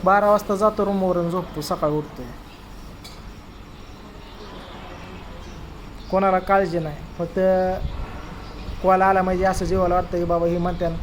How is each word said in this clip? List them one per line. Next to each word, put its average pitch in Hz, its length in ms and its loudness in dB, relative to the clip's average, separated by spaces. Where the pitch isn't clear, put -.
बारा 202 280 6
वाजता 208 240 2
जातो 208 300 4
रूमवरून, 185 440 2
झोपतो, 170 320 -4
सकाळी 151 320 0
उठतोय. 143 320 -6
कोणाला 190 280 6
काळजी 185 400 4
नाही, 156 180 -4
फक्त 170 220 -2
कॉल 185 180 6
आला 190 200 6
म्हणजे 185 220 2
असं 185 220 2
जीवाला 180 300 4
वाटतं 180 220 0
की 175 60 2
बाबा, 170 240 2
हे 170 100 2
म्हणत्यान 175 460 0